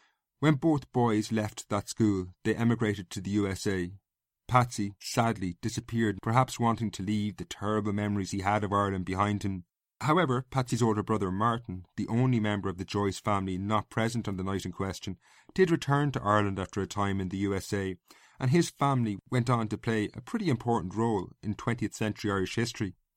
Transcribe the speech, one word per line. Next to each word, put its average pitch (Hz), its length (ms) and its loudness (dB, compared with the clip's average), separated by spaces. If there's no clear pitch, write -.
When 151 160 4
both 147 360 0
boys 113 400 2
left 107 380 -4
that 101 180 -2
school, 95 460 2
they 110 120 2
emigrated 110 560 0
to 101 100 -8
the 95 100 -6
U 101 160 4
S 95 200 -4
A. 92 240 0
Patsy 120 520 0
sadly 98 600 -2
disappeared, 113 640 -2
perhaps 123 360 2
wanting 113 320 0
to - 120 -8
leave 104 340 -2
the 87 80 -10
terrible 104 480 -2
memories 101 380 -2
he 101 80 -4
had 101 240 2
of 98 100 -2
Ireland 98 320 2
behind 101 380 0
him. 95 220 -4
However, 139 480 2
Patsy's 123 320 0
older 110 220 4
brother 101 280 0
Martin, 101 540 -2
the 104 120 -4
only 123 320 4
member 104 300 0
of 90 100 -4
the 95 60 -6
Joyce 101 340 0
family 95 400 -2
not 101 320 -2
present 113 360 -2
on 98 100 -4
the 92 60 -4
night 95 220 -4
in 92 60 -8
question, 95 460 -6
did 185 160 4
return 143 440 2
to 123 100 -6
Ireland 104 340 4
after 95 240 -4
a 95 60 -2
time 98 340 -2
in 92 80 -4
the 95 80 -4
U 98 160 0
S 95 180 -6
A, 95 260 -2
and 127 100 0
his 170 220 4
family 120 480 0
went 123 180 2
on 117 200 2
to 104 100 -4
play 110 380 0
a 110 60 -10
pretty 214 280 -4
important 110 460 0
role 107 340 0
in 104 100 -2
twentieth 113 400 -4
century 107 380 -2
Irish 95 240 0
history. 113 400 -2